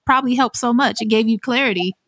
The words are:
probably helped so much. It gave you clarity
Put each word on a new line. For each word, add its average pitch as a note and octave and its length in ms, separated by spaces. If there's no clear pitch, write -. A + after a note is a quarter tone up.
probably C4 300
helped B3+ 220
so A#3+ 160
much. A#3+ 280
It A3 40
gave A3 220
you A3 120
clarity A3+ 540